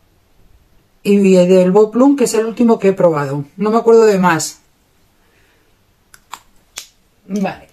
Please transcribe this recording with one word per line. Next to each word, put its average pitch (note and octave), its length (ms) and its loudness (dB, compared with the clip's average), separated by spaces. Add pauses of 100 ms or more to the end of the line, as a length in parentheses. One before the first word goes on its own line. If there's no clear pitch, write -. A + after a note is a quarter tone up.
(1040)
y G3+ 140 0
del F#3 560 2
Bo G#3+ 180 2
Plum, C4+ 240 2
que C4 100 -2
es - 100 -4
el A3 120 -2
último A3+ 320 0
que G3 100 -2
he G3 40 2
probado. D3 540 -4 (100)
No G#3 140 -4
me A3+ 80 -2
acuerdo A3+ 260 4
de G3+ 140 2
más. F3 420 -4 (2750)
Vale, F#3+ 400 -8